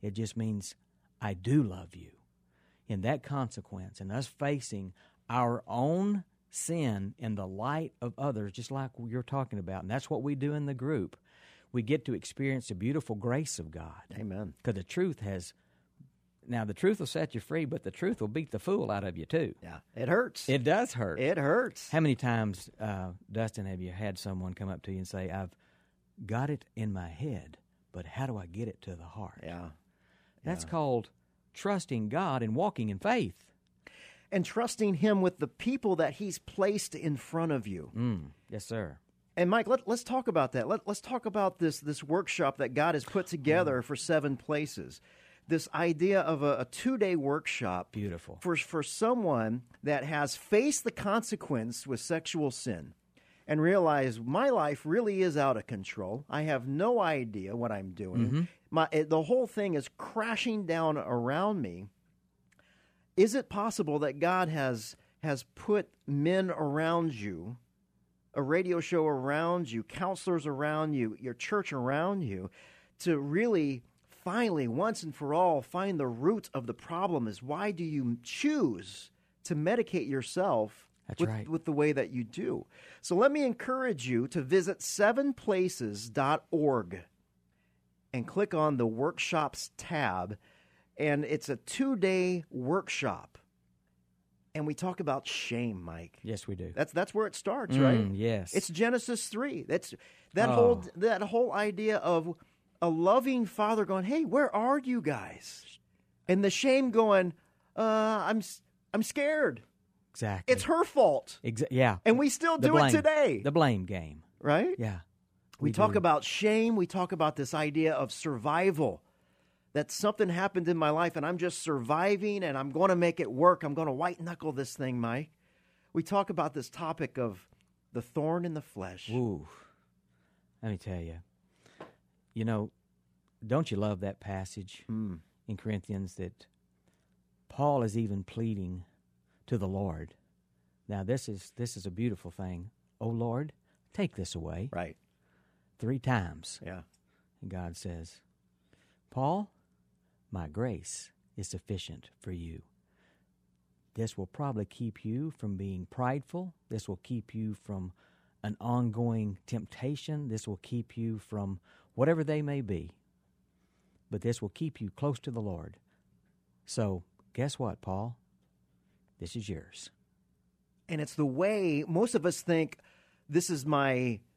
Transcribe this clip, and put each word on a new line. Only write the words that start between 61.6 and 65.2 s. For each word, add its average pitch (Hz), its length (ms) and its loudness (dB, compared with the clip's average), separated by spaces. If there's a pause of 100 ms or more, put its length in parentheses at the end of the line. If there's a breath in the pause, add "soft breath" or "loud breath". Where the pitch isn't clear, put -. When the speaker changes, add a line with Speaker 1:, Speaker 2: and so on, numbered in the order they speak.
Speaker 2:
me." 92 240 -6 (1300 soft breath)
Is 208 180 6
it 269 140 -2
possible 202 520 -2
that 143 200 -2
God 180 280 2
has, 131 460 -2 (300 soft breath)